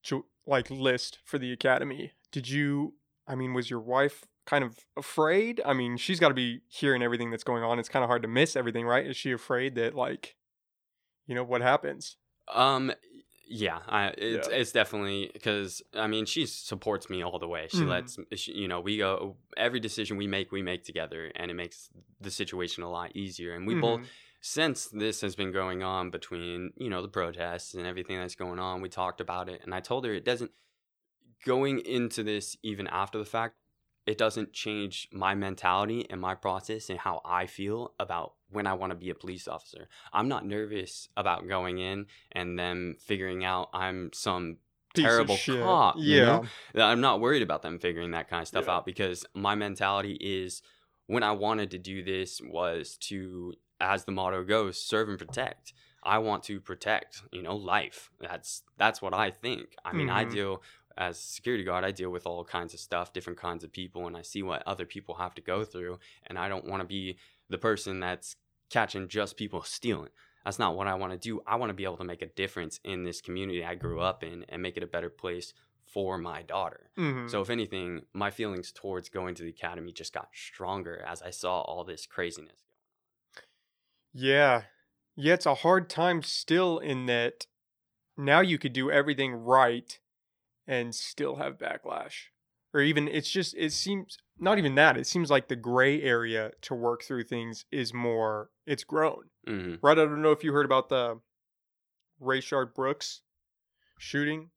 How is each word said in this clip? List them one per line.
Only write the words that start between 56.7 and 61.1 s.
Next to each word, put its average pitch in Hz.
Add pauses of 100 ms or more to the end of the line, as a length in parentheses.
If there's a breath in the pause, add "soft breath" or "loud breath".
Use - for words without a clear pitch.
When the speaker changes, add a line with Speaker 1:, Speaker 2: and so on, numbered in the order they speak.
Speaker 2:
you 90
know, 87
life. 95 (100)
That's, - (140)
that's 110
what 92
I 101
think. -
I -
mean, 156
I 104
Speaker 1:
Mm-hmm. 117
Speaker 2:
deal, 98 (340 soft breath)
as 90